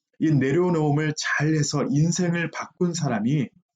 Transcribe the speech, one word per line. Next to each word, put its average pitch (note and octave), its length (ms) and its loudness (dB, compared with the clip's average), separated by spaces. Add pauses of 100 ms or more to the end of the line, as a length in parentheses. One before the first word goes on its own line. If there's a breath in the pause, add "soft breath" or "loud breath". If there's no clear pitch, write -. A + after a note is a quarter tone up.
(200)
이 D#3+ 140 2
내려놓음을 D3+ 840 2
잘해서 D3 720 0
인생을 E3+ 640 0
바꾼 - 420 -4
사람이 B2+ 540 0 (280)